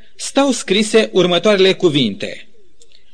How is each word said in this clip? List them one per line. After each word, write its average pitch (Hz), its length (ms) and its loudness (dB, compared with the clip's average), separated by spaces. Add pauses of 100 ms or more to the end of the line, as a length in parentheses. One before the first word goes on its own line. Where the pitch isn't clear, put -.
(160)
stau 277 340 0
scrise 220 600 2
următoarele 185 600 4
cuvinte: 131 760 -2 (640)